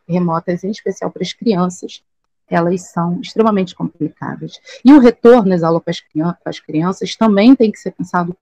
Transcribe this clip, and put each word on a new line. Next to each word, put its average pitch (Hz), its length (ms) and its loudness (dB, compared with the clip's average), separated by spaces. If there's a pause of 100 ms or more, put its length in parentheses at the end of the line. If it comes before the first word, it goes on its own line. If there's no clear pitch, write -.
remotas, 175 600 -4
em 196 60 -6
especial 190 380 -8
para - 140 -10
as 180 80 -8
crianças, 185 720 -4 (440)
elas 180 440 -4
são 175 300 -6
extremamente 208 520 -2
complicadas. 156 840 -10 (240)
E 262 100 8
o 302 60 10
retorno 233 540 4
às 165 100 0
aulas 165 200 -2
com - 60 -8
as 170 120 -10
crian-, 165 420 -6
com - 60 -8
as 156 100 -12
crianças 175 560 -6
também 226 400 4
tem 214 160 0
que - 80 -20
ser 185 120 -10
pensado 180 500 -6